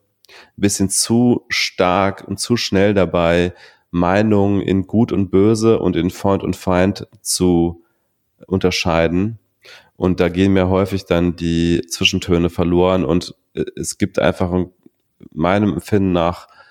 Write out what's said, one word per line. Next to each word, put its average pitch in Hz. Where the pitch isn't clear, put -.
ein -
bisschen 104
zu 120
stark 95
und 98
zu -
schnell 101
dabei, 87
Meinungen 98
in 95
gut 113
und 92
böse 110
und 90
in 82
Freund 98
und 92
Feind 92
zu 85
unterscheiden. 90
Und 90
da 87
gehen 92
mir 95
häufig 95
dann 87
die 85
Zwischentöne 87
verloren 87
und, 85
äh, -
es -
gibt -
einfach 87
in 90
meinem 92
Empfinden 95
nach 87